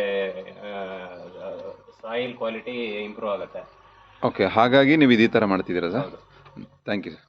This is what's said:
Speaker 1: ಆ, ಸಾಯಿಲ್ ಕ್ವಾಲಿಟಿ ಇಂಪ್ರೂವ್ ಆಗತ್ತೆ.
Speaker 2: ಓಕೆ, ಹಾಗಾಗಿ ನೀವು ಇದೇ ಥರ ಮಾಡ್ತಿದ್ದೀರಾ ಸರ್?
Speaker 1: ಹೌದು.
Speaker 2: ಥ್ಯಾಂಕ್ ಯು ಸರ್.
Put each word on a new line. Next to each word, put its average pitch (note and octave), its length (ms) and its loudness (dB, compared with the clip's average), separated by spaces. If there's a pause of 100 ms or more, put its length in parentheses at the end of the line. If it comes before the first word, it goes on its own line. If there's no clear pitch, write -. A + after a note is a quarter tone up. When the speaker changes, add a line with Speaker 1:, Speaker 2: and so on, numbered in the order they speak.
(520)
Speaker 1:
ಆ, F#2+ 640 -12 (840)
ಸಾಯಿಲ್ A#2+ 360 -6
ಕ್ವಾಲಿಟಿ A2 640 -8
ಇಂಪ್ರೂವ್ G#2 280 -8
ಆಗತ್ತೆ. F#2 480 -10 (480)
Speaker 2:
ಓಕೆ, G#2+ 180 0
ಹಾಗಾಗಿ B2+ 500 6
ನೀವು C#3+ 160 8
ಇದೇ A2+ 160 6
ಥರ A2 180 4
ಮಾಡ್ತಿದ್ದೀರಾ F2+ 440 0
ಸರ್? G#2+ 120 -2
Speaker 1:
ಹೌದು. - 160 -10 (680)
Speaker 2:
ಥ್ಯಾಂಕ್ G2+ 240 -6
ಯು D#2+ 60 -14
ಸರ್. D#2 160 -20